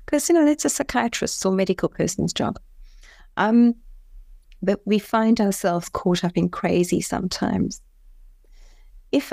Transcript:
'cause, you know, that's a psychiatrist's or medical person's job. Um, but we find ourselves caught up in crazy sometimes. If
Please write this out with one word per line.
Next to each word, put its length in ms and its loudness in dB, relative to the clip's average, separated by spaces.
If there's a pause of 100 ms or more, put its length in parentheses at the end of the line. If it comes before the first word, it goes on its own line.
'cause, 220 -2
you 60 4
know, 100 6
that's 200 2
a 60 0
psychiatrist's 720 -4
or 80 0
medical 360 0
person's 440 -4
job. 260 -4 (760)
Um, 380 4 (880)
but 220 0
we 140 2
find 420 2
ourselves 480 0
caught 360 0
up 120 -2
in 140 2
crazy 500 0
sometimes. 800 -4 (1300)
If 200 0